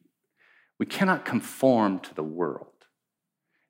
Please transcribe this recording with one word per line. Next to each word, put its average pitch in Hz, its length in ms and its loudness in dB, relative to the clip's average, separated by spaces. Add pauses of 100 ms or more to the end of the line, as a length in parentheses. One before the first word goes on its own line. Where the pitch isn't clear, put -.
(800)
we - 80 -2
cannot 185 400 0
conform 110 720 2
to - 140 -16
the 76 80 -6
world. 78 640 -6 (840)